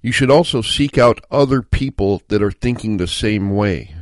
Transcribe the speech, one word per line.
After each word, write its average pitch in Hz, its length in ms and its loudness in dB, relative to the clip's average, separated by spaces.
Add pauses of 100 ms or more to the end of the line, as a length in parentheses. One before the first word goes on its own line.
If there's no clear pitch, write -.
You 120 120 -4
should 131 180 2
also 143 300 4
seek - 380 -2
out 120 320 4
other 135 320 2
people 101 680 -2
that 104 140 0
are 104 80 0
thinking 110 480 -4
the 87 80 -2
same 101 480 -2
way. 92 480 -2